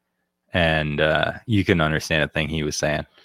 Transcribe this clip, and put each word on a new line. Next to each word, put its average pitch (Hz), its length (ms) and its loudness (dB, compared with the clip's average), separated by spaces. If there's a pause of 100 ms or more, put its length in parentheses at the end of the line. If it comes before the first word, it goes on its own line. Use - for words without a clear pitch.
(540)
And, 78 460 0
uh, 78 320 0 (140)
you 101 180 2
can 90 160 2
understand 78 420 0
a 73 60 0
thing 76 220 -4
he 80 120 -2
was 73 140 -4
saying. 76 300 -2 (180)